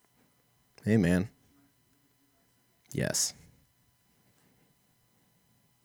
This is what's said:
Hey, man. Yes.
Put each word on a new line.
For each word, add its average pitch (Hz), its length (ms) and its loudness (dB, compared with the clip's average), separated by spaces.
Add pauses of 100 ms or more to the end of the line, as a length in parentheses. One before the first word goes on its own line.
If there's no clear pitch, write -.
(840)
Hey, 107 140 2
man. 92 320 2 (1600)
Yes. - 420 -4 (2500)